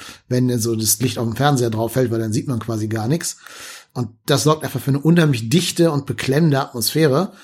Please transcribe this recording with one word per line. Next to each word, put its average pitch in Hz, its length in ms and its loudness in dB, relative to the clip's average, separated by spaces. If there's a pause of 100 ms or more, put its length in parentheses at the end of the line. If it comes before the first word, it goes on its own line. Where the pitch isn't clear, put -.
(280)
wenn 123 200 2
denn 123 100 0
so 113 180 0
das 107 240 0
Licht 127 180 -2
auf 117 80 -2
dem 110 100 -4
Fernseher 127 340 2
drauf 110 240 -2
fällt, 127 160 2
weil 117 80 -2
dann 113 140 -2
sieht 151 140 -2
man 127 120 -2
quasi 110 300 -4
gar 110 200 -4
nichts. 165 300 -4 (560)
Und 123 160 -6 (160)
das 143 180 2
sorgt 156 180 2
einfach 131 180 -6
für - 100 -2
eine 139 100 0
unheimlich 151 480 2
dichte 170 420 2
und 143 160 -2
beklemmende 139 540 0
Atmosphäre. 143 720 0 (120)